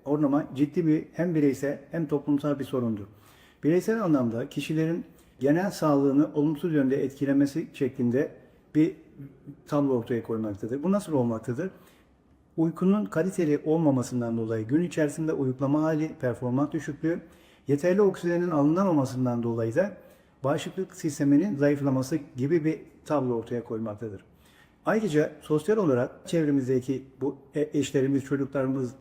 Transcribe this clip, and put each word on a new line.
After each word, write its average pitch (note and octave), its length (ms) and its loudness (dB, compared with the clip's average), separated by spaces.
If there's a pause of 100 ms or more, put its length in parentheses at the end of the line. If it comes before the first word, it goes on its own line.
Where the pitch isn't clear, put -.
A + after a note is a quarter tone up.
horlama C#3+ 500 2
ciddi D3 320 0
bir D#3 260 2
hem F3 220 -2
bireysel C#3+ 440 0 (120)
hem E3 160 -4
toplumsal C#3+ 520 -2
bir C#3 60 -6
sorundur. A2+ 400 -2 (600)
Bireysel F3+ 400 2
anlamda C3 440 0
kişilerin D#3+ 560 -2 (360)
genel E3 300 2
sağlığını C#3+ 640 2
olumsuz D#3 400 0
yönde C#3 300 2
etkilemesi C#3 720 0
şeklinde C3 580 0 (420)
bir D#3 180 4 (760)
tablo C#3+ 280 2
ortaya A#2 280 -2
koymaktadır. A2 600 -6
Bu F3+ 100 2
nasıl G3 200 -2
olmaktadır? B2 580 -2 (880)
Uykunun F3+ 480 2
kaliteli E3 600 0
olmamasından B2+ 720 2
dolayı A2 300 -2
gün D3 160 2
içerisinde D#3+ 500 -2
uyuklama C#3 500 0
hali, D#3 280 0 (100)
performans B2+ 520 -2
düşüklüğü, D#3+ 480 -4 (480)
yeterli F3+ 340 4
oksijenin F3 480 0
alınamamasından C#3+ 920 2
dolayı A2+ 320 -2
da F#3+ 220 0 (480)
bağışıklık D#3+ 520 -4
sisteminin D3 600 2
zayıflaması C#3 640 0 (180)
gibi D3 280 2
bir D#3 140 0 (260)
tablo C3 300 0
ortaya A2+ 300 -4
koymaktadır. A2 600 -8 (640)
Ayrıca E3+ 540 2
sosyal D3+ 360 0
olarak C#3 340 2 (160)
çevremizdeki C3+ 760 0 (180)
bu C3 160 -4 (180)
e-, D3 240 -2
eşlerimiz, C3+ 460 0
çocuklarımız C3+ 760 -2